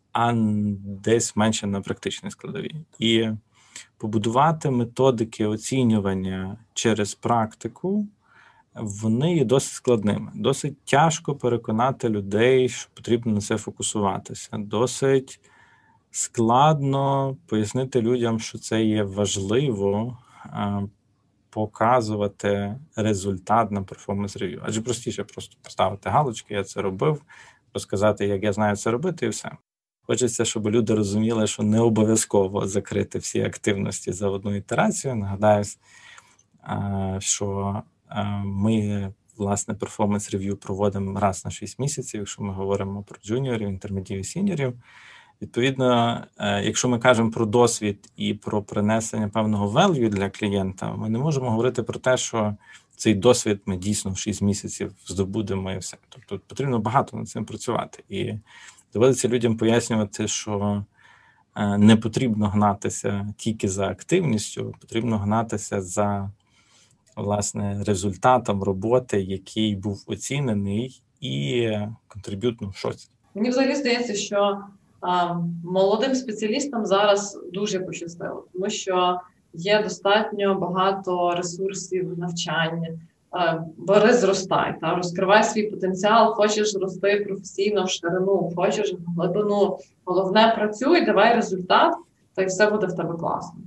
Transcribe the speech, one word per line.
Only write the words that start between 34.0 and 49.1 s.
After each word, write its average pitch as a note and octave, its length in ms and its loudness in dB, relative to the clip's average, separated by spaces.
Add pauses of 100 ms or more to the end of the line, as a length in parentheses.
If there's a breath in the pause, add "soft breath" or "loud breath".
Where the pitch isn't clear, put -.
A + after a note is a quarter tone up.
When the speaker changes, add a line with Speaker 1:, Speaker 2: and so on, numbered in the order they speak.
Speaker 1:
за G2 160 -2
одну G2+ 280 -4
ітерацію. C3 580 0
Нагадаю, G#2 500 2 (1000 loud breath)
а, G2 580 -4
що, G2 640 -4 (260)
а, G#2 160 -4 (200)
ми, G2+ 640 0 (280)
власне, G2+ 380 -2
перформанс-рев'ю G2+ 800 -2
проводимо G2 640 -2
раз G2 240 0
на G#2 60 -6
шість - 280 -12
місяців, B2+ 420 -6
якщо G2+ 220 -10
ми G2+ 100 -4
говоримо G2 500 -4
про - 180 -18
джуніорів, A2+ 480 -2
інтермедіїв G2 520 -6
і F#2 40 -8
сіньорів. E3 500 -2 (680 loud breath)
Відповідно, B2 800 2 (180)
е, G2+ 260 -2
якщо A2 240 0
ми B2 100 2
кажемо A3 320 4
про A#2 160 0
досвід G#2+ 720 2
і G#2 180 -2
про G#2+ 280 -4
принесення G#2+ 640 0